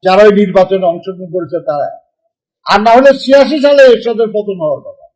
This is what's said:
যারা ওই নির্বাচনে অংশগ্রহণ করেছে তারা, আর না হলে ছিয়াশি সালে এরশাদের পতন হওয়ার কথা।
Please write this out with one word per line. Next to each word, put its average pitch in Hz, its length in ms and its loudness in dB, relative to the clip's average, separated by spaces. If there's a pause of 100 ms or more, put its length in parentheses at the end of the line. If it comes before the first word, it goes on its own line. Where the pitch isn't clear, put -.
যারা 185 200 2
ওই 208 100 4
নির্বাচনে 190 520 0
অংশগ্রহণ 175 460 -8
করেছে 170 360 -8
তারা, 143 220 -6 (760)
আর 190 160 0
না 226 120 2
হলে 269 260 4
ছিয়াশি 277 400 0
সালে 285 240 2
এরশাদের 226 500 2
পতন 202 260 -6
হওয়ার 151 220 -6
কথা। - 240 -20 (100)